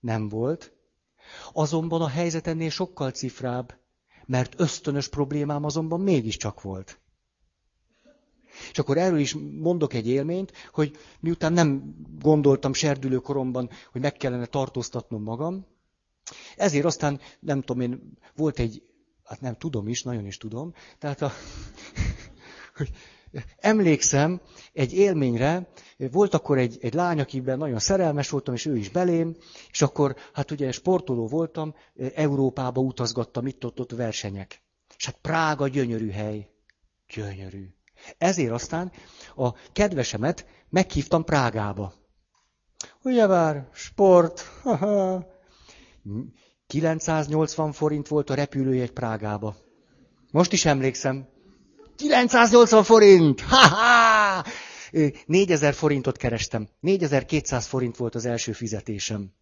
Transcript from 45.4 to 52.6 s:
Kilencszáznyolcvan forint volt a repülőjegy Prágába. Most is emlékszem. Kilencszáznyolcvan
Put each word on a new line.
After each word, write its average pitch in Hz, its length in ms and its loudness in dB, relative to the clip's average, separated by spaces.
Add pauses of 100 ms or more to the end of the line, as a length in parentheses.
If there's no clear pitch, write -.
Kilencszáznyolcvan 156 1040 -2
forint 151 360 -2
volt 147 220 -2
a 135 40 0
repülőjegy 131 580 -2
Prágába. 107 640 -6 (760)
Most 180 220 2
is 185 120 0
emlékszem. 135 640 0 (680)
Kilencszáznyolcvan 240 880 6